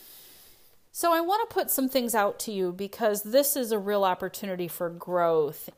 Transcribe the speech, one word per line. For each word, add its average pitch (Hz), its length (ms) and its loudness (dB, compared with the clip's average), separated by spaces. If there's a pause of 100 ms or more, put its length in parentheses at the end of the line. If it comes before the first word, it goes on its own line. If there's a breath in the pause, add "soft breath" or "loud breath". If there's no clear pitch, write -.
(920 loud breath)
So 339 220 2
I 330 80 4
want 415 280 0
to - 60 -16
put 359 160 0
some 262 180 0
things 240 240 0
out 208 280 2
to 226 120 -6
you 185 200 -2
because 202 500 -2
this 269 320 2
is 247 160 -2
a 220 80 0
real 202 240 0
opportunity 185 640 -2
for 170 240 -6
growth, 170 880 0